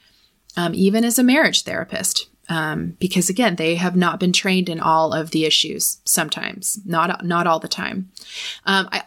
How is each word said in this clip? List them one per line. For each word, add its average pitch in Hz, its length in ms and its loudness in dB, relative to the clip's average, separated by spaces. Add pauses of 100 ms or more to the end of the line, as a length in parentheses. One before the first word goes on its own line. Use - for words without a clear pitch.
(560)
um, 170 200 -2
even 196 280 4
as 233 140 0
a 247 60 4
marriage 254 400 4
therapist, - 640 -6 (180)
um, 160 520 -4
because 185 300 0
again, 190 260 2
they 165 200 0
have 175 200 0
not 175 240 2
been 180 140 2
trained 185 360 2
in 160 100 -6
all 160 340 4
of 160 180 -2
the 156 140 2
issues - 600 0
sometimes, - 800 -4
not, 170 400 0
not 170 220 2
all 160 120 2
the - 80 -10
time. - 440 -6 (540)
Um, 196 260 2
I - 160 -4